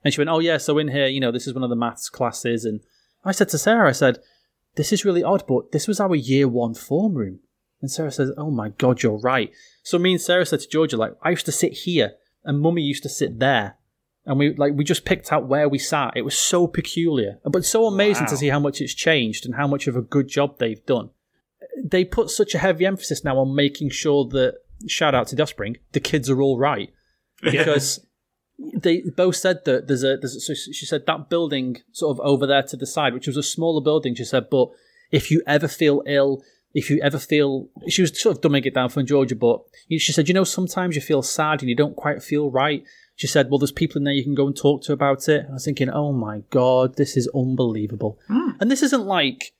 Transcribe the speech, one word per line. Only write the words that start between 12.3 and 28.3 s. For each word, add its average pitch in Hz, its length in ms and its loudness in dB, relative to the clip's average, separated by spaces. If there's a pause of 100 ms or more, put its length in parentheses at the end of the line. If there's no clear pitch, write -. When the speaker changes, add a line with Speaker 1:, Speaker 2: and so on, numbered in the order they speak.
Speaker 1:
and 143 160 -2
Mummy 165 220 2
used 143 220 -2
to 139 40 -6
sit - 300 -4
there." 120 380 0 (480)
And 135 140 -2
we, 147 160 2
like, 143 220 0
we 147 80 0
just 143 200 -2
picked - 280 -2
out 139 160 0
where 147 200 2
we 139 120 0
sat. 143 360 -2
It 120 60 -4
was 135 160 -4
so 175 300 2
peculiar, 151 760 -2
but 170 200 0
so 220 220 2
amazing 196 400 2
to 110 80 -2
Speaker 2:
Wow. 131 40 -4
Speaker 1:
see 143 120 0
how 147 100 2
much 143 200 -2
it's 131 140 -6
changed 131 500 0
and 127 120 -6
how 143 100 0
much 143 220 -2
of 120 80 -2
a 127 40 0
good 135 280 -2
job 143 320 -2
they've 113 260 -4
done. 117 240 -2 (720)
They 185 200 2
put - 260 -2
such 208 240 0
a 165 40 0
heavy 175 280 2
emphasis 190 380 -4
now 135 140 0
on 135 180 2
making 143 340 0
sure 143 360 2
that, 127 320 0 (280)
shout 147 300 0
out 117 120 2
to 127 80 -6
Dustspring, 120 400 -4 (140)
the 156 80 -2
kids 135 320 -2
are 131 100 2
all 135 180 2
right. 131 320 -2 (260)
Speaker 3:
<laughs> - 260 -20
Speaker 1:
Because 147 640 0 (680)